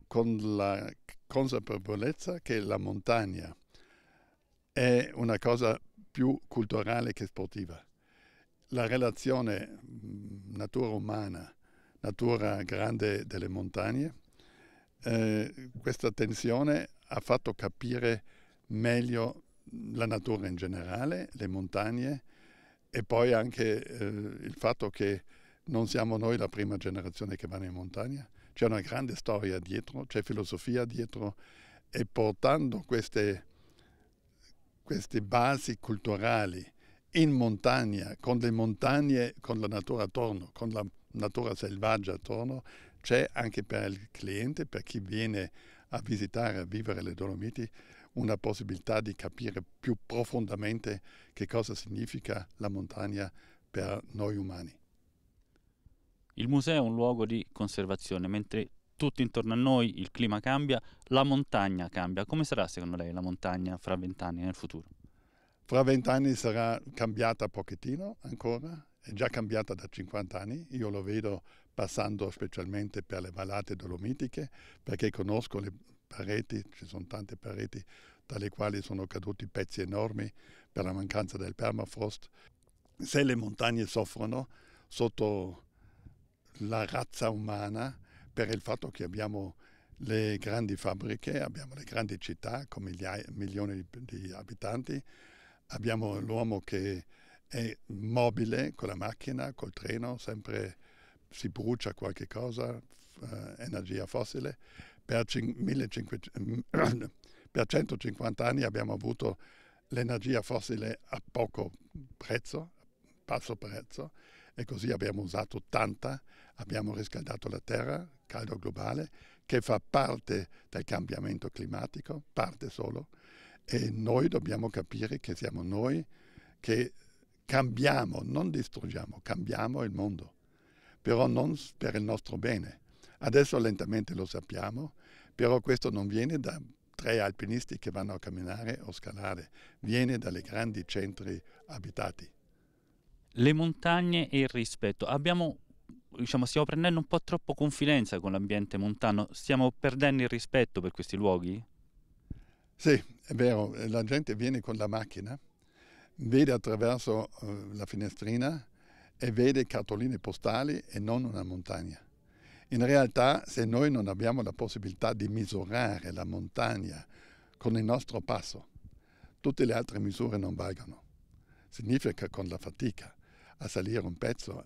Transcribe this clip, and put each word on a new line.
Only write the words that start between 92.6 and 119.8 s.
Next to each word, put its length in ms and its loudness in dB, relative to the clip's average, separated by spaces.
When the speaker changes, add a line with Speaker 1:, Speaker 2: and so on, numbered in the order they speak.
Speaker 1:
con 160 -10
migliaia, 500 -6
milioni 560 -4
di, 320 -12
di 100 -10
abitanti, 720 -6
abbiamo 520 -2
l'uomo 420 -2
che 440 -4
è 300 -4
mobile 880 2
con 120 -6
la 80 -4
macchina, 580 -6
col 180 -10
treno, 460 -6
sempre 600 -6
si 200 -6
brucia 440 -2
qualche 340 -8
cosa, 480 -4
eh, 840 -14
energia 460 -6
fossile. 520 -4
Per 200 2
cin-, 320 -2
millecinquecento, 1120 -4
<clears throat> 420 2
per 140 4
centocinquanta 840 0
anni 160 4
abbiamo 300 0
avuto 440 -2
l'energia 520 0
fossile 680 -4
a 120 -6
poco 400 -2
prezzo, 540 -4
basso 300 -4
prezzo, 560 -12
e 100 -6
così 260 -4
abbiamo 300 -2
usato 480 -4
tanta, 520 0
abbiamo 400 -4
riscaldato 540 -6
la 140 -6
terra, 440 -2
caldo 320 -6
globale, 520 -4
che 160 2
fa 260 2